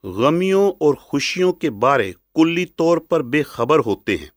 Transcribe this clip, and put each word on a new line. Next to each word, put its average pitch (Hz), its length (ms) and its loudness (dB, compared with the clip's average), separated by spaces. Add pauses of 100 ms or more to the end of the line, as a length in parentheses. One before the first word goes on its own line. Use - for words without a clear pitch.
غمیوں 165 600 0 (120)
اور 147 240 2
خوشیوں 180 500 -2
کے 165 180 -4 (140)
بارے 127 260 2 (240)
کلی 165 320 2 (100)
طور 165 220 2 (100)
پر 160 160 0
بے 139 200 -2
خبر 135 420 0
ہوتے 101 300 -2
ہیں۔ 76 200 -12